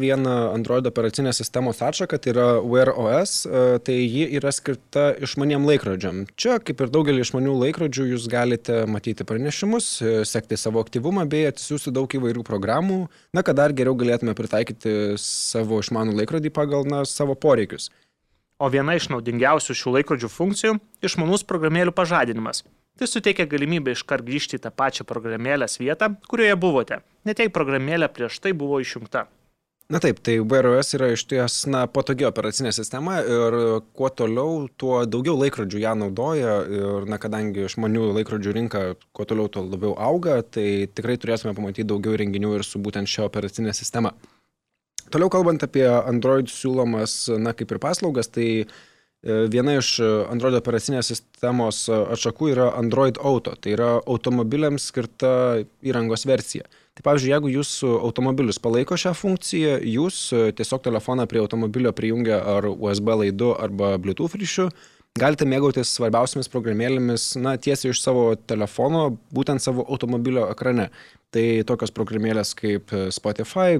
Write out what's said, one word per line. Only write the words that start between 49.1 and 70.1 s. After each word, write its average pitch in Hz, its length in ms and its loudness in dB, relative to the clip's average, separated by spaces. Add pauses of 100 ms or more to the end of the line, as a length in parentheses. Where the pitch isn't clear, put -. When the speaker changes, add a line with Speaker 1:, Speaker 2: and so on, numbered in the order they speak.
Speaker 1:
e, 110 240 2
viena 123 300 2
iš - 200 0 (300)
Android 120 260 0
operacinės 120 580 0
sistemos 120 760 -2
atšakų 113 640 0
yra 123 260 4
Android 120 420 2
Auto, 135 360 0
tai 104 200 -2
yra 117 280 2
automobiliams 127 880 0
skirta 123 720 0 (180)
įrangos 117 460 -2
versija. - 360 0 (300)
Tai, - 80 -20
pavyzdžiui, 139 300 4
jeigu 147 180 2
jūsų 139 380 -2 (180)
automobilis 127 560 0
palaiko 120 320 0
šią 175 240 0
funkciją, 170 640 0
jūs, 139 360 -2 (140)
e, 113 200 4
tiesiog 131 320 -4
telefoną 120 420 0
prie 113 140 0
automobilio 113 520 0
prijungę 113 440 0
ar 101 320 0
U 101 200 -4
S 101 120 0
B 104 120 0
laidu 107 460 2
arba 98 400 0
Bluetooth 98 380 -4
ryšiu, 185 320 -2 (500)
galite 143 260 2
mėgautis 135 460 2
svarbiausiamis 123 640 0
programėlėmis, 120 880 0
na, 131 160 0
tiesiai 135 340 0
iš 123 100 -2
savo 120 360 4
telefono, 120 800 0 (160)
būtent 139 280 0
savo 127 280 -2
automobilio 123 640 0